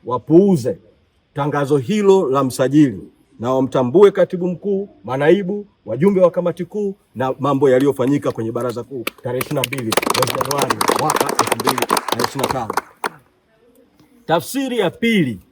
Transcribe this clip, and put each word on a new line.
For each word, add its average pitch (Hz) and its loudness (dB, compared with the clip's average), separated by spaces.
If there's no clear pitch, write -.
wapuuze 143 4
tangazo 143 0
hilo 190 4
la 139 2
msajili 135 2
na 127 -2
wamtambue 131 4
katibu 180 0
mkuu, 196 -4
manaibu, 180 0
wajumbe 185 0
wa 175 6
kamati 175 -4
kuu 202 -6
na 131 -4
mambo 135 2
yaliyofanyika 135 2
kwenye 113 -6
baraza 120 -6
kuu 127 -12
tarehe 127 -6
ishirini 143 -4
na 123 -6
mbili 131 -10
mwezi 127 -2
Januari 127 -4
mwaka - -2
elfu - -2
mbili 123 -4
na 117 -4
ishirini 127 -4
na - -6
tano. 117 -6
Tafsiri 247 -2
ya 185 0
pili 175 0